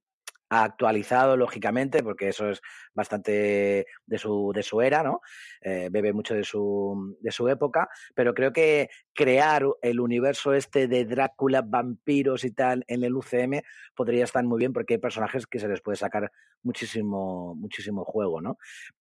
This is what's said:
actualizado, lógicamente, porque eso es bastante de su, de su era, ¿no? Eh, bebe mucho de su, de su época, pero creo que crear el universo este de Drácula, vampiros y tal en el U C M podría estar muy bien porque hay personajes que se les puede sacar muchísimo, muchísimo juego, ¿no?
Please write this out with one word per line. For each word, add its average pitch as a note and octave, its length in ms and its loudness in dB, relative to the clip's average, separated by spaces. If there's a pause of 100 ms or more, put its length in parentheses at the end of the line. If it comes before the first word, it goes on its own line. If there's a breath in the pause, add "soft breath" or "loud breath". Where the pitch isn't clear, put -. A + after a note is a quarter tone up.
(540)
actualizado, A2+ 840 4
lógicamente, B2 640 0
porque G2+ 240 -4
eso G#2 220 -2
es G2 100 -4 (340 loud breath)
bastante G2+ 920 0 (200 loud breath)
de G#2+ 120 -4
su, G2+ 360 -2
de G2+ 100 -4
su A2 180 0
era, C#3 200 2
¿no? D3 200 -2 (400 loud breath)
Eh, F#2 280 -4
bebe G#2 220 0
mucho G#2 220 -4
de G#2 100 -2
su, G2+ 800 -4
de A2 100 -4
su A#2+ 160 -2
época, C#3+ 400 0 (260 loud breath)
pero A#2+ 200 2
creo C3 180 0
que D3+ 380 4 (240 loud breath)
crear C#3+ 500 4 (180)
el A#2+ 200 0
universo B2 520 0
este C3+ 360 2
de B2 160 2
Drácula, C3 560 0
vampiros B2+ 840 0
y B2 80 -2
tal B2+ 380 0
en B2 160 -2
el B2 100 0
U C3+ 60 -2
C B2 220 0
M C#3 200 -2 (320 loud breath)
podría A#2+ 300 2
estar B2+ 180 0
muy A#2+ 160 0
bien B2+ 140 0
porque A#2 220 -2
hay A2 40 0
personajes A2+ 480 -4
que - 100 -8
se G#2 120 -4
les F#2+ 100 -2
puede G#2 160 -6
sacar G2+ 340 -4 (340 soft breath)
muchísimo, G2 920 -6
muchísimo G2+ 480 -8
juego, F2+ 380 -2
¿no? - 160 -8 (440 loud breath)